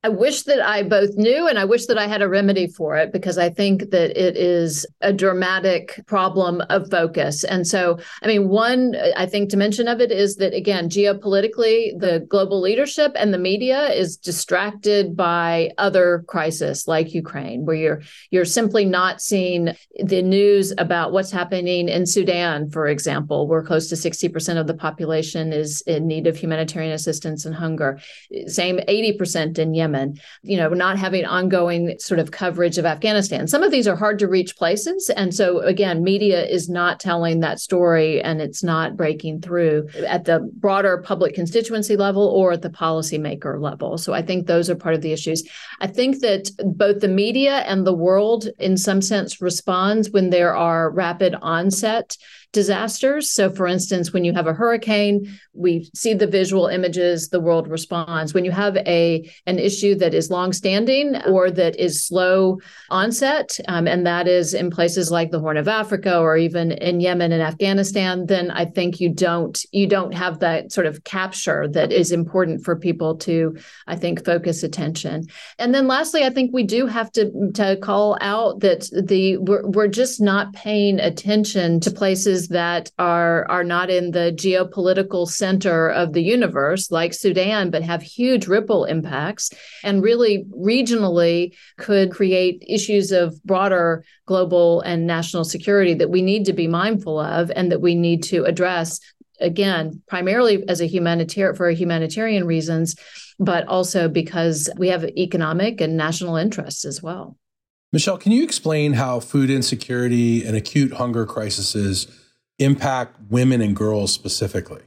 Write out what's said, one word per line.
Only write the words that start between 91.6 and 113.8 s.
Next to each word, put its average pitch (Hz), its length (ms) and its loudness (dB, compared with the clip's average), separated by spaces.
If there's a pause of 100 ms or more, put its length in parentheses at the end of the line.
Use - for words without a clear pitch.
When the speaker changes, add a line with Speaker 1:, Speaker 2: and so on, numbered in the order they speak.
Speaker 1:
could 196 340 2
create 185 540 0
issues 202 460 0
of 175 320 0
broader 180 640 0 (200)
global 175 560 4
and 170 240 -2
national 170 380 -2
security 185 500 2
that 165 160 2
we 185 120 2
need 196 240 2
to 190 80 0
be 170 120 0
mindful 175 540 -2
of 160 380 -2
and 180 160 0
that - 80 -2
we 175 120 2
need 170 300 2
to 175 220 0
address, 170 560 -2 (400)
again, 170 640 -2
primarily 196 640 0
as 170 100 0
a 170 80 0
humanitar-, 170 720 0
for 175 140 2
humanitarian 175 760 -2
reasons, 165 480 0 (420)
but 175 300 0
also 185 400 0
because 165 720 -2
we 180 100 0
have 185 160 0 (140)
economic 180 640 -2
and 160 160 -2
national 165 400 -2
interests 185 480 -4
as 143 180 -10
well. 175 320 -12 (560)
Speaker 2:
Michelle, 185 260 0
can 202 140 0
you 247 120 6
explain 151 500 0
how 123 260 0
food 135 300 0
insecurity 120 960 0
and 110 100 -2
acute 131 380 0
hunger 120 320 -2
crises 101 800 -4 (520)
impact 139 580 0 (120)
women 123 320 2
and 104 120 2
girls 104 380 0